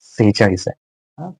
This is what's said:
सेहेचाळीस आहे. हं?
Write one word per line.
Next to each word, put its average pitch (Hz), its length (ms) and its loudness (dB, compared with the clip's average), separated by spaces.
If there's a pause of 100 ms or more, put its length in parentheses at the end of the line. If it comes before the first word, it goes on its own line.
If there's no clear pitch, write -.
सेहेचाळीस 104 680 0
आहे. - 140 -12 (420)
हं? 180 160 -14